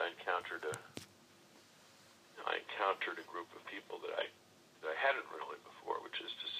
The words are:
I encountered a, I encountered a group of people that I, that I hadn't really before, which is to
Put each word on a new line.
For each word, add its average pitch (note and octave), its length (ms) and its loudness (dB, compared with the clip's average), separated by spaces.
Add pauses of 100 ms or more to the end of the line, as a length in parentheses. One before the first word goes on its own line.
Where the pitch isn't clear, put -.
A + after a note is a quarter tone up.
I E2+ 80 4
encountered F2 560 0
a, D#2 80 2 (1800)
I G1+ 160 6
encountered F#2 560 4
a E2 80 -8
group F2 240 -6
of - 160 -12
people F#2 320 -6
that - 160 -2
I, - 80 2 (560)
that D#2+ 80 -2
I D#2+ 80 0
hadn't C3+ 320 4
really D2+ 320 -6
before, - 400 -2
which - 160 -6
is - 160 -4
to - 140 -4 (120)